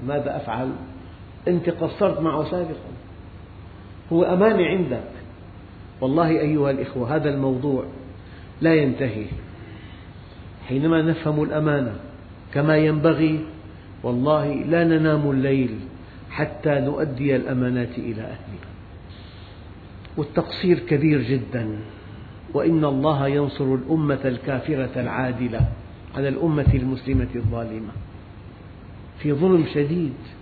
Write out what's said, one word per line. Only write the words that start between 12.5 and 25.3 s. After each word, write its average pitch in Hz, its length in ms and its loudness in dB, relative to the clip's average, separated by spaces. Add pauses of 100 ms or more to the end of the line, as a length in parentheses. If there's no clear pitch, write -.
كما 151 240 6
ينبغي، 156 600 4 (640)
والله 143 500 2
لا 160 300 2
ننام 156 480 4
الليل 135 380 4 (600)
حتى - 380 -2
نؤدي 139 680 2
الأمانات 123 640 0
إلى 117 240 -6
أهلها. 104 480 -12 (1500)
والتقصير 165 640 2
كبير 147 420 4
جدًا، 113 580 -2 (720)
وإن 156 320 4
الله 139 420 2
ينصر 139 480 2
الأمة 139 500 2
الكافرة 131 680 -2
العادلة 120 720 0 (460)